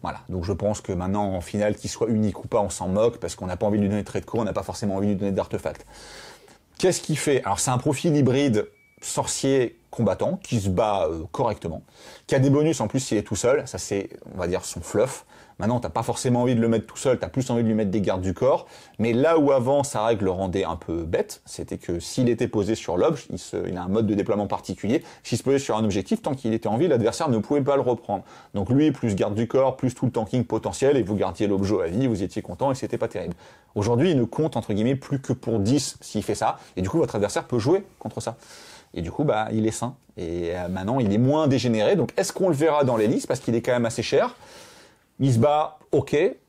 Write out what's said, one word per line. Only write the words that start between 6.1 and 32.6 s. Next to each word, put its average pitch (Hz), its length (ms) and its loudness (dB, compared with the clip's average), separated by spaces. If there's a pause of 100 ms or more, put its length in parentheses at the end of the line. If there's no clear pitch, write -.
Qu'est-ce 185 240 2
qu'il 156 160 -2
fait ? 135 280 2
Alors 98 140 -2
c'est - 120 0
un 127 80 2
profil 151 360 0
hybride 131 540 4 (320)
sorcier - 760 0 (120)
combattant, 104 520 0
qui 117 180 -2
se 98 80 -2
bat, 98 400 0
euh, 80 220 -4
correctement, 104 520 -4 (440)
qui - 80 0
a 143 40 4
des 135 120 6
bonus 151 300 4
en 110 80 -2
plus 131 120 -2
s'il 120 160 -2
est 104 60 0
tout 104 140 -6
seul, 131 300 2
ça - 120 -12
c'est, 98 320 -4 (240)
on 95 40 -10
va 90 80 -2
dire, 87 180 -2
son - 160 -10
fluff. 107 440 -2 (360)
Maintenant, 117 180 0
t'as 85 100 -6
pas 113 140 -4
forcément 123 400 0
envie 123 140 2
de 113 40 2
le 113 60 2
mettre 113 200 2
tout - 100 -18
seul, 127 200 2
t'as - 120 -6
plus 131 220 -4
envie 117 120 2
de 113 60 2
lui 110 60 2
mettre 107 180 0
des 107 80 2
gardes 92 220 -2
du 92 120 -2
corps, 139 320 2 (320)
mais 117 140 2
là 156 260 4
où 143 140 4
avant 135 320 2
sa 107 200 -2
règle 110 200 2
le 95 80 2
rendait 95 320 -2
un 82 100 -4
peu 82 300 -6
bête, 101 420 -4
c'était - 320 -10
que 175 220 -6
s'il 127 280 0
était 117 200 2
posé 107 260 0
sur - 220 -4
l'objet, 139 340 0
il 92 80 -8
se, 92 300 -8
il 90 80 -6
a 87 80 -6
un 90 40 -6
mode 107 200 2
de 104 60 2
déploiement 101 340 0
particulier, 104 560 -4 (180)
s'il - 160 -4
se - 60 -8
posait 139 160 2
sur 120 160 -2
un 110 80 0
objectif, 101 380 0
tant 147 120 -2
qu'il 113 200 -4
était 110 120 -4
en 104 100 0
vie, 170 120 2
l'adversaire 117 400 2
ne 117 100 2
pouvait 143 220 0
pas 139 160 2
le 139 60 2
reprendre. 113 420 -2 (300)
Donc 101 140 -2
lui, 147 220 4
plus 117 240 -2
garde 104 220 0
du 113 100 0
corps, 131 300 2
plus 127 180 -2
tout - 120 -4
le 117 40 2
tanking 117 340 -2
potentiel, 113 520 0
et 117 80 2
vous 98 100 -2
gardiez 95 320 0
l'objet 98 380 2
à - 20 -2
vie, 113 220 0
vous 98 160 0
étiez 95 180 -6
content, 131 300 -2